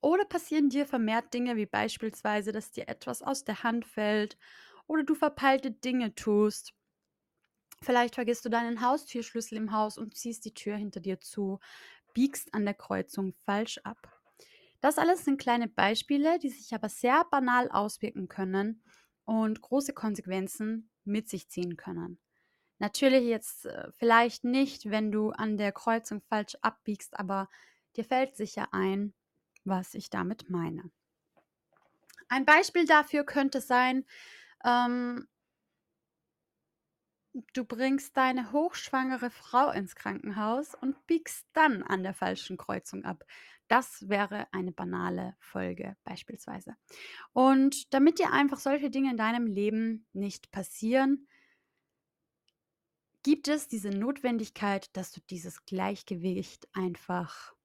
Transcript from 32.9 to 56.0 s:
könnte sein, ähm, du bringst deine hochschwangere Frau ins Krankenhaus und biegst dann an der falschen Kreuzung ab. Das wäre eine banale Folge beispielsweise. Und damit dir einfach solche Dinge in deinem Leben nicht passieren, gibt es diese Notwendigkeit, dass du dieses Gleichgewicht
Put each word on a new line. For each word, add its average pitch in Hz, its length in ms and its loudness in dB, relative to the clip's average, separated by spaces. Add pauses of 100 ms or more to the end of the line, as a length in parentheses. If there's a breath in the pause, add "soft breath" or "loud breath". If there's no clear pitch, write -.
könnte 277 360 0
sein, 254 440 2 (600 loud breath)
ähm, 240 640 2 (2250)
du 254 120 -4
bringst 262 520 -2
deine 254 360 2
hochschwangere 262 800 -2
Frau - 400 2
ins 190 240 -4
Krankenhaus 214 800 -4
und - 320 -6
biegst - 460 -4
dann 285 300 4
an 190 200 -2
der 190 120 -4
falschen 185 420 -4
Kreuzung 190 480 -8
ab. - 200 -10 (440 loud breath)
Das 226 400 0
wäre 202 440 -2
eine 180 200 -4
banale 180 680 -6
Folge 185 640 -8
beispielsweise. 190 720 -14 (560 loud breath)
Und 269 600 4
damit 294 260 8
dir - 140 2
einfach 277 260 2
solche 277 320 0
Dinge 269 200 0
in 240 60 -2
deinem 226 300 0
Leben 220 680 -2
nicht 196 380 -8
passieren, 262 800 0 (1900 soft breath)
gibt 302 260 2
es 294 180 0
diese 208 240 -6
Notwendigkeit, 214 1080 -2
dass 185 140 -8
du - 180 -18
dieses 175 360 -12
Gleichgewicht 190 1080 -6